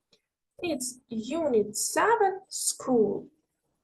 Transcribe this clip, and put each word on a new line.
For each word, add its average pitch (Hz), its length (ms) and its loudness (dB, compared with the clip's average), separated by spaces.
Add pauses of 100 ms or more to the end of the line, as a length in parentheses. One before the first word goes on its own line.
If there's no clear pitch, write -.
(640)
It's 320 360 -6 (120)
Unit 240 580 0
seven 381 680 2 (100)
School. - 760 0 (600)